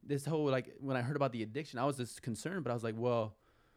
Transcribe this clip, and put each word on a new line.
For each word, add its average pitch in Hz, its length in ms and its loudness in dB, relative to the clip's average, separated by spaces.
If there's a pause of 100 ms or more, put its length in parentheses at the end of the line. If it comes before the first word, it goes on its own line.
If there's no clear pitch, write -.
this 139 240 -2
whole, 151 200 2
like, 131 340 2
when 135 160 0
I 123 60 2
heard 131 120 0
about 139 160 4
the 113 140 -2
addiction, 123 340 -6
I 123 60 2
was 139 140 2
just 123 220 -4
concerned, 156 440 -4
but 123 80 0
I - 20 0
was 117 80 -2
like, 113 160 0
"Well, 117 380 2 (400)